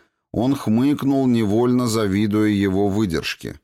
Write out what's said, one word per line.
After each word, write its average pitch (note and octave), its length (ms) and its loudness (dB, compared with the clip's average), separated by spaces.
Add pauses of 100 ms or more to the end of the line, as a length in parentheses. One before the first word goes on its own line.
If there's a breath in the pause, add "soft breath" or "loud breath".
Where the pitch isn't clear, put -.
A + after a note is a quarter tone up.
(320 soft breath)
он B2+ 220 -2
хмыкнул, C3+ 760 0
невольно A#2+ 600 2
завидуя G#2+ 640 0
его G2+ 400 0
выдержке, F#2+ 760 -4